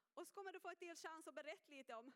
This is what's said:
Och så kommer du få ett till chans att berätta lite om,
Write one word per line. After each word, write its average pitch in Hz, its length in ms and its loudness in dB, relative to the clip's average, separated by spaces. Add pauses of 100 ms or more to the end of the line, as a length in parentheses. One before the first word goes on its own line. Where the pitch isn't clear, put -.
(140)
Och 349 140 0
så - 60 -10
kommer 392 200 2
du 370 60 0
få 359 100 2
ett 359 100 0
till 339 160 0
chans 320 320 0
att 294 80 -4
berätta 302 360 0
lite 269 240 -2
om, 240 200 -2